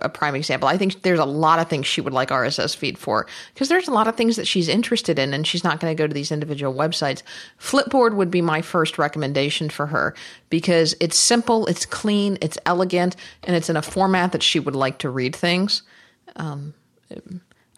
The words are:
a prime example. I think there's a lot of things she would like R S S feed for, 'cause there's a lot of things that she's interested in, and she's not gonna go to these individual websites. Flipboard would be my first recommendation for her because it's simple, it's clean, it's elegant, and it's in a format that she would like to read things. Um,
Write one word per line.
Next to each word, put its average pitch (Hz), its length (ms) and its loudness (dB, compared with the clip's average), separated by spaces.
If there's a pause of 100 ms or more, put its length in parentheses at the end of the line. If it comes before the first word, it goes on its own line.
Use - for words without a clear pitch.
a - 80 -2
prime 147 240 -2
example. 135 340 0
I 156 80 4
think 190 240 0
there's 180 180 4
a 156 60 2
lot 156 340 4
of 165 120 0
things 143 160 -2
she - 160 -2
would 131 100 -4
like 131 180 0
R 131 140 2
S - 140 -2
S 117 160 -2
feed - 240 -6
for, 110 280 -2 (300)
'cause 269 140 0
there's 359 180 2
a - 20 -4
lot 220 160 2
of 226 100 0
things 233 200 2
that 208 100 -4
she's 170 220 2
interested 175 500 0
in, 139 140 0
and 147 140 -2
she's 180 180 -2
not 160 160 0
gonna 165 140 -2
go 156 120 0
to 151 60 -2
these 147 180 -4
individual 147 440 -4
websites. 147 480 -2 (360)
Flipboard 269 540 2
would 196 180 0
be 180 120 2
my 160 180 0
first 160 380 0
recommendation 147 720 0
for 147 160 -4
her 147 280 0 (360)
because 165 500 4
it's 170 180 0
simple, 233 500 4
it's - 180 -2
clean, 202 560 0
it's 156 240 -4
elegant, 180 500 2 (280)
and 175 120 0
it's 160 140 0
in 160 80 0
a 151 40 -2
format 185 500 2
that - 100 -2
she - 180 2
would 139 160 -2
like 131 220 0
to 147 100 -4
read 127 260 -2
things. 180 460 0 (560)
Um, 147 380 -8 (1040)